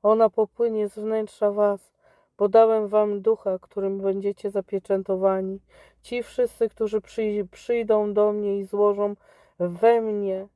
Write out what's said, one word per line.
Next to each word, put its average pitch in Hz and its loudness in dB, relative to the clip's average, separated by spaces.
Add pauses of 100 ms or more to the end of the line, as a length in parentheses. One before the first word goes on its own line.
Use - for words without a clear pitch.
Ona 220 4
popłynie 220 -2
z - -14
wnętrza 214 -2
was. 202 -2 (440)
Podałem 220 4
wam 208 0
ducha, 196 -2
którym 196 -6
będziecie 196 -4
zapieczętowani. 190 -2 (420)
Ci 240 -6
wszyscy, 233 -2
którzy 214 -4
przyj-, 208 -4
przyjdą 214 -2
do 208 2
mnie 202 -2
i 196 -6
złożą 208 0 (440)
we 196 2
mnie 202 -4